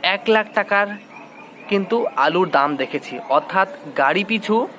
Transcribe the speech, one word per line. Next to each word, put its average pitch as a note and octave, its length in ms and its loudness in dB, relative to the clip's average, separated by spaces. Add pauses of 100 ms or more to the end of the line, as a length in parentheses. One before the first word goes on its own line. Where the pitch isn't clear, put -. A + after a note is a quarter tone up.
এক F#3+ 260 0
লাখ A3 260 4
টাকার G3+ 320 2 (800)
কিন্তু G3+ 380 0 (100)
আলুর D#3 340 2
দাম C#3+ 260 4
দেখেছি। C3 420 -6 (100)
অর্থাৎ E3 400 2 (300)
গাড়ি D#3 260 2
পিছু A3 440 0 (100)